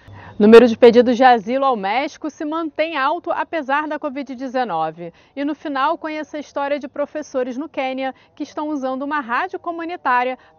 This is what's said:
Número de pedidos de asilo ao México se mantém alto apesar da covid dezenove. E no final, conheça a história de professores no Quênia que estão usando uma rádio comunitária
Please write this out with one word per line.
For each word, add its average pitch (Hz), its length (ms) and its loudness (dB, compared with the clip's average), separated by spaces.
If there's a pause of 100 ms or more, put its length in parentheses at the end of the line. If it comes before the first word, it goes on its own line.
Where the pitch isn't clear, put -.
(380)
Número 226 300 10
de 226 100 -2
pedidos 240 380 6
de 254 80 2
asilo 247 400 4
ao 262 100 0
México 233 560 -4
se - 140 -12
mantém 320 520 -6
alto 311 360 -4
apesar 302 560 -4
da 294 100 -8
covid 269 380 -8
dezenove. 175 760 -6 (220)
E 277 100 -6
no 285 120 -4
final, 302 420 -4
conheça 311 380 -10
a 294 40 -8
história 277 380 -6
de 269 80 -10
professores 269 680 -8
no 302 120 -10
Quênia 262 460 -6 (220)
que 302 80 -10
estão 302 240 -10
usando 262 340 -6
uma 294 160 -6
rádio 285 400 -6
comunitária 320 800 -4 (200)